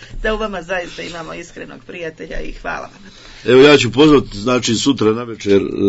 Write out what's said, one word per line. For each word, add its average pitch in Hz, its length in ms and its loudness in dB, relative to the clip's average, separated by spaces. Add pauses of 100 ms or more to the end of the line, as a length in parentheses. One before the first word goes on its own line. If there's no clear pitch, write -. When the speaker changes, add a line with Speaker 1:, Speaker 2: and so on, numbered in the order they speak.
Speaker 1:
<laughs> - 220 -14
Speaker 2:
da 220 100 -2
u 214 40 -4
vama 202 240 -8
zaista 170 400 -8
imamo 165 320 -12
iskrenog 165 540 -16
prijatelja 165 540 -12
i 151 120 -8
hvala 165 280 -10
vam. - 300 -20 (340)
Speaker 1:
Evo, 127 160 6
ja 147 160 8
ću 110 140 0
pozvat, 139 320 6 (100)
znači, 117 420 -2
sutra 110 380 0
navečer, 107 480 0
e, 80 40 -4 (240)